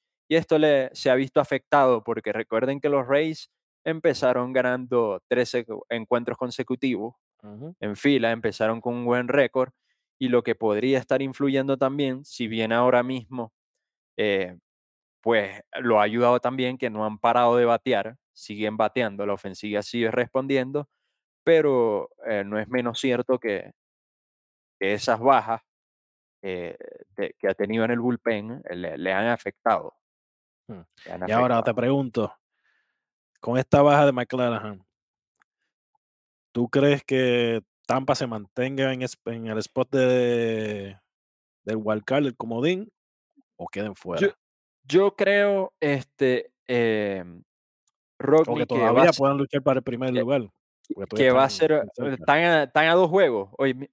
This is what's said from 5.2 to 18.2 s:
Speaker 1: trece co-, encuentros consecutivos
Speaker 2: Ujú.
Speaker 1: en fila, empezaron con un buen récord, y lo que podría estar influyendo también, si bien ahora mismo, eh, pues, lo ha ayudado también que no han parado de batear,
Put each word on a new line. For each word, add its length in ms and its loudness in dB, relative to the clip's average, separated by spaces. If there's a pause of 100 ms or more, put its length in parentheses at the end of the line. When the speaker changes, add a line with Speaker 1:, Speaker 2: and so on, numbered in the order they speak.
Speaker 1:
trece 360 0
co-, 240 -12
encuentros 500 -4
consecutivos 760 -6 (280)
Speaker 2:
Ujú. 380 -18
Speaker 1:
en 160 -6
fila, 360 2
empezaron 480 -2
con 140 -4
un 100 -6
buen 240 0
récord, 420 0 (480)
y 100 -2
lo 140 4
que 140 -2
podría 420 0
estar 240 -2
influyendo 560 -2
también, 460 -2
si 240 -8
bien 240 -2
ahora 320 4
mismo, 480 -8 (640)
eh, 400 -2 (640)
pues, 400 0 (180)
lo 200 2
ha 40 4
ayudado 360 2
también 380 -4
que 120 -4
no 160 -6
han 120 -8
parado 380 2
de 100 4
batear, 500 0 (180)